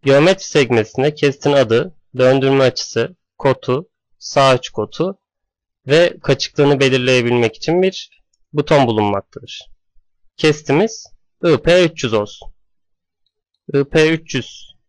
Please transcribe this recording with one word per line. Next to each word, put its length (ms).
Geometri 420
sekmesinde 680
kesitin 380
adı, 440
döndürme 460
açısı, 520
kotu, 500
sağ 300
açı 240
kotu 460
ve 360
kaçıklığını 580
belirleyebilmek 760
için 260
bir 280
buton 340
bulunmaktadır. 800
Kesitimiz 720
I 180
P 220
üç 200
yüz 80
olsun. 420
I 100
P 260
üç 240
yüz 400